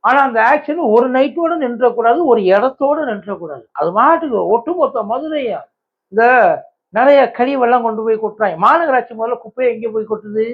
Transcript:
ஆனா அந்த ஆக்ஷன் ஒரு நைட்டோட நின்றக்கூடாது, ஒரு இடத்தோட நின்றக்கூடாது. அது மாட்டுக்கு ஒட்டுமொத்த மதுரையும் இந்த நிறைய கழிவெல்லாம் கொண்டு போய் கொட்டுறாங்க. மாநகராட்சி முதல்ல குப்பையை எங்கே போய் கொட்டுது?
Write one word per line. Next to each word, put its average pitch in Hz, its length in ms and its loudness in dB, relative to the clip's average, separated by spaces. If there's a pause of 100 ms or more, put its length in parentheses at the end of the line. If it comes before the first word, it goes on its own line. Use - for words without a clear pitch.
ஆனா 254 160 4
அந்த 240 220 0
ஆக்ஷன் 294 440 0
ஒரு 240 240 4
நைட்டோட 294 460 0
நின்றக்கூடாது, 240 680 0
ஒரு 233 220 4
இடத்தோட 262 580 0
நின்றக்கூடாது. 180 680 -10
அது 160 200 -2
மாட்டுக்கு 254 540 0
ஒட்டுமொத்த 247 560 -2
மதுரையும் 247 640 -6 (480)
இந்த 214 120 2 (720)
நிறைய 277 260 6 (100)
கழிவெல்லாம் 247 520 0
கொண்டு 220 200 -4
போய் 220 180 0
கொட்டுறாங்க. 202 380 -4
மாநகராட்சி 262 560 0
முதல்ல 233 240 -6
குப்பையை 247 320 -4
எங்கே 226 180 -6
போய் 220 220 -6
கொட்டுது? 214 440 -4